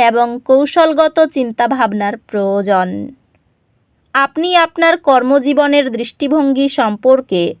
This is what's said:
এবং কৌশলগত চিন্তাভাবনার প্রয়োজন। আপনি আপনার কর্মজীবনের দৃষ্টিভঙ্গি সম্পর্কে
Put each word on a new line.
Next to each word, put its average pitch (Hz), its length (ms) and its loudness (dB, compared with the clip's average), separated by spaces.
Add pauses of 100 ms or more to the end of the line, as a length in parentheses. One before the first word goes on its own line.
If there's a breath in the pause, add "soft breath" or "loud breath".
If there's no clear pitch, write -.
এবং 233 220 2 (180)
কৌশলগত 302 720 2 (160)
চিন্তাভাবনার 226 800 -2 (120)
প্রয়োজন। 196 640 -2 (1300)
আপনি 277 420 -2
আপনার 330 420 2
কর্মজীবনের 277 920 0
দৃষ্টিভঙ্গি 269 800 -2
সম্পর্কে 233 720 0 (180)